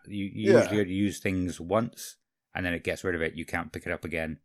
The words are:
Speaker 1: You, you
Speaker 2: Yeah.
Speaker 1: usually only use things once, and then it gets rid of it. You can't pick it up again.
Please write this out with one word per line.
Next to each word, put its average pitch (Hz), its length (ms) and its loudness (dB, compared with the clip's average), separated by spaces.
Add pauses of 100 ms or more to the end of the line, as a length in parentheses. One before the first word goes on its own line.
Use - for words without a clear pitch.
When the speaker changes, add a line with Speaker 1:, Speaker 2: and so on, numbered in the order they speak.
Speaker 1:
You, 101 180 -6
you 113 280 4
Speaker 2:
Yeah. 143 80 10
Speaker 1:
usually 104 200 2
only 90 120 -2
use 98 260 0
things 92 400 -2
once, 104 560 -2 (400)
and 92 100 -2
then 87 80 -2
it 82 100 -6
gets 85 200 -4
rid 92 120 0
of 80 60 -2
it. 78 140 -2
You 80 100 -8
can't 82 280 -6
pick - 120 -10
it 87 60 -4
up 82 140 -6
again. 80 400 -4